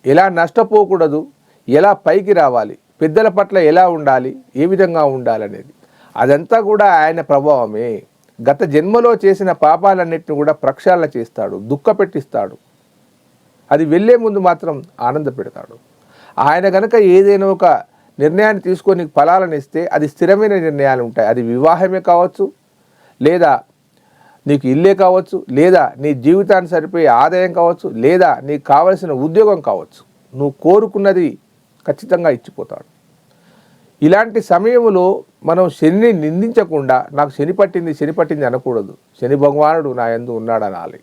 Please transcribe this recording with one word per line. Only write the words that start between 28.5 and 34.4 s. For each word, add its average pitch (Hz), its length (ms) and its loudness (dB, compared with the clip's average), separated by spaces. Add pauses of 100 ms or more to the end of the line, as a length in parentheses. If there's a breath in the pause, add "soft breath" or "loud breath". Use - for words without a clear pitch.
కావలసిన 170 480 0
ఉద్యోగం 165 480 0
కావచ్చు, 98 440 -8 (340)
నువ్వు 139 240 -4
కోరుకున్నది 190 760 0 (500)
ఖచ్చితంగా 170 420 -2
ఇచ్చిపోతాడు. - 540 -10 (1200 soft breath)
ఇలాంటి 214 360 2